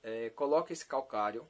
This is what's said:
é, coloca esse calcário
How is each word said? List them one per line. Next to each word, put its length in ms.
é, 280
coloca 420
esse 120
calcário 640